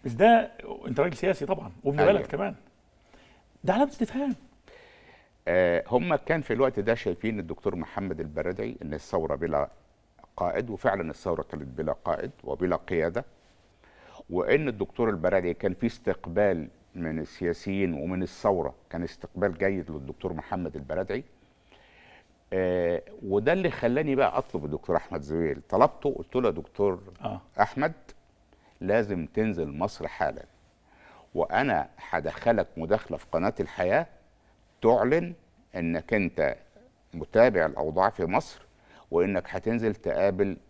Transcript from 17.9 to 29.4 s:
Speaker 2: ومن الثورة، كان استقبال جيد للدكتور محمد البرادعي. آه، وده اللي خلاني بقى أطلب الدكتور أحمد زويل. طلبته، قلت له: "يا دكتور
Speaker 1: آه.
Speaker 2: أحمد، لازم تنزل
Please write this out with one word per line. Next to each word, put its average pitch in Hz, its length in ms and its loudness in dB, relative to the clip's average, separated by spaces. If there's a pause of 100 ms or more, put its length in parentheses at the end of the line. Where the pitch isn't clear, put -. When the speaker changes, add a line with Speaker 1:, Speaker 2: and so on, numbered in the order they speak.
Speaker 2:
ومن 90 280 -4
الثورة، 85 520 -2 (160)
كان 85 120 -6
استقبال 90 560 -4
جيد 95 320 -2
للدكتور 76 420 -8
محمد 82 440 -6
البرادعي. 80 480 -6 (1300)
آه، 90 500 2 (200)
وده 104 300 2
اللي 180 180 2
خلاني 135 440 0
بقى 127 240 2
أطلب 85 260 -6
الدكتور 76 320 -4
أحمد 80 260 -4
زويل. 76 460 -2
طلبته، 135 460 2
قلت - 220 -6
له: 127 100 2
"يا 101 40 4
دكتور 90 500 -2 (200)
Speaker 1:
آه. 104 200 -6 (200)
Speaker 2:
أحمد، 143 320 0 (880)
لازم 98 460 0
تنزل 95 420 -2